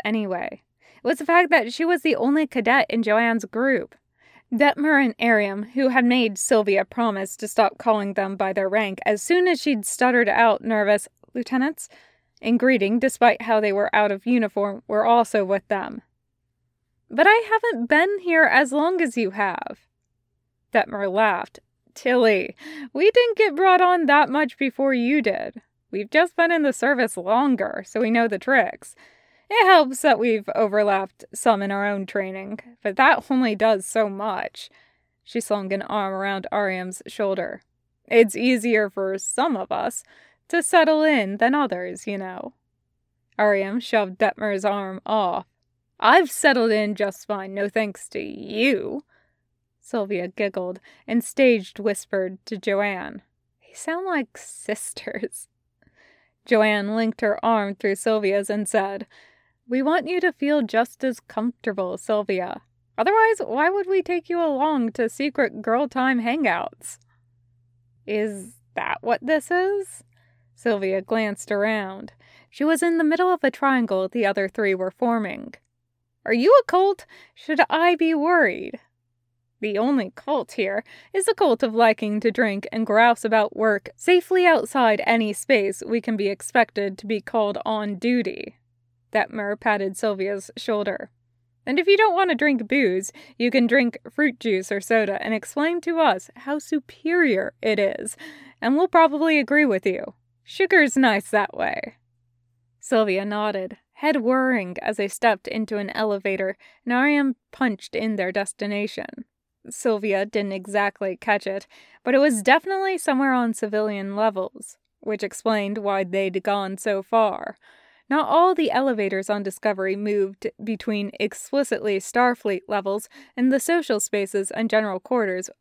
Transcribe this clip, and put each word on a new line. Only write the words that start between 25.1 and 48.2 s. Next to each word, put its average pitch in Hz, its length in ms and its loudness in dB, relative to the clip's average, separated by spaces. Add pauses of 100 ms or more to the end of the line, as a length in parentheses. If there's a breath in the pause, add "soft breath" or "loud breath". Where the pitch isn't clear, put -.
did. 208 380 -4 (320)
We've 202 180 -8
just 339 260 2
been 339 160 2
in 330 100 2
the 277 100 2
service 247 440 -2
longer, 208 680 0
so - 140 -4
we 226 100 0
know 233 180 2
the 208 100 -4
tricks. - 560 -2 (580 soft breath)
It 427 140 6
helps 302 360 6
that 254 180 4
we've 220 340 0
overlapped 202 720 0 (100)
some 208 260 2
in 196 120 -4
our 202 120 -2
own 202 220 -4
training, 190 540 -8 (200)
but 202 140 -4
that 240 340 4
only 254 280 2
does 214 280 2
so 220 240 0
much." 196 640 -8 (540 soft breath)
She - 160 -6
slung 196 320 -4
an 196 100 -2
arm 196 320 -4
around 196 380 -4
Ariam's 185 560 -4
shoulder. 190 540 -4 (440)
"It's 226 300 4
easier 226 520 0
for 190 300 -6
some 269 380 -4
of - 160 -8
us - 320 -6 (420 soft breath)
to 339 160 0
settle 311 400 4
in 220 360 0
than 247 180 2
others, 180 500 -4
you 202 100 -6
know." 190 380 -12 (800)
Ariam 208 460 2
shoved 196 360 0
Detmer's 202 460 0
arm 196 400 -4
off. 202 440 -2 (500)
"I've 302 320 6
settled 247 400 2
in 214 240 0
just 196 320 -6
fine, 190 260 -8
no 202 160 -4
thanks 208 420 -4
to - 100 -10